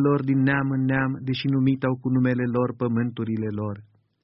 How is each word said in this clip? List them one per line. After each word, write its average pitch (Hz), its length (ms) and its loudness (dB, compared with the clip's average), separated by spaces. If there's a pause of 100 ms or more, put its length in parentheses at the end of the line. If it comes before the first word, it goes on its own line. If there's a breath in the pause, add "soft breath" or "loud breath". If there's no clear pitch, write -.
lor 143 120 4 (100)
din 135 100 2 (100)
neam 139 260 0
în 131 160 0
neam, 135 200 0 (160)
deși 135 280 -4
numit 135 340 2
au 131 120 0
cu 131 140 -4
numele 127 300 2 (100)
lor 123 140 2 (120)
pământurile 113 680 -2 (120)
lor. 104 140 -4 (480)